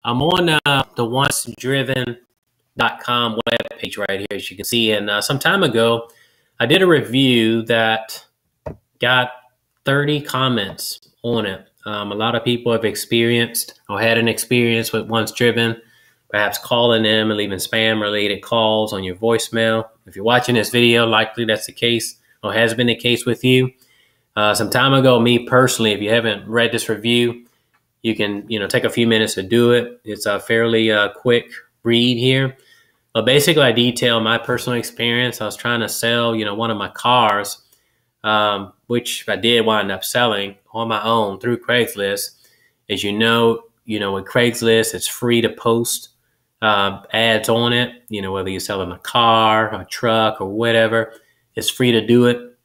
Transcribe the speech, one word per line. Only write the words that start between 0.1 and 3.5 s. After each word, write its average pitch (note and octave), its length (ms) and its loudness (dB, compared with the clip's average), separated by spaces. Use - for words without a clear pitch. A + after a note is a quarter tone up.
on, F3 280 2
uh, C#3 180 2
the A#2+ 100 -2
once C3 420 -2
driven B2+ 580 -4
dot - 260 -2
com A#2 460 -2
webpage - 500 -6